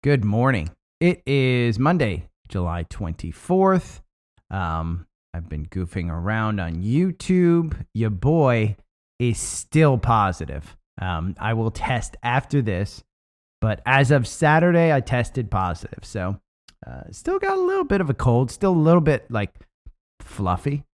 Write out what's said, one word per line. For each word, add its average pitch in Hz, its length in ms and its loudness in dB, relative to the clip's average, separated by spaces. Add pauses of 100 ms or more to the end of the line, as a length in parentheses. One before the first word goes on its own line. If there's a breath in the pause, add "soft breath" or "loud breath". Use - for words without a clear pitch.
Good 143 220 2
morning. 107 460 0 (320)
It 175 260 2
is 127 500 0
Monday, 135 520 0 (180)
July 87 420 -4
twenty-fourth. 180 1120 -2 (480)
Um, 85 580 -4 (260)
I've 82 160 -10
been 76 160 -8
goofing 87 440 -6
around 104 520 -2
on 82 140 -4
YouTube. 170 1160 0
Your 110 160 0
boy 117 680 2 (420)
is 120 180 0
still - 600 2
positive. 92 800 0 (240)
Um, 90 360 -4
I 110 160 -2
will 113 160 0
test - 540 -6
after 131 380 0
this, 98 420 -4 (560)
but 107 260 -2
as 131 240 4
of 139 160 4
Saturday, 165 680 4
I 135 80 2
tested 123 500 -4
positive. 92 540 -4
So, 98 340 -6 (480)
uh, 64 140 -14 (100)
still - 260 -4
got 392 200 -2
a 381 40 0
little 370 220 0
bit 202 160 0
of 165 100 0
a 131 40 0
cold, 123 380 2
still 196 200 0
a - 0 -
little 165 300 6
bit, 147 280 0
like, 104 220 -2 (680)
fluffy. 104 720 -4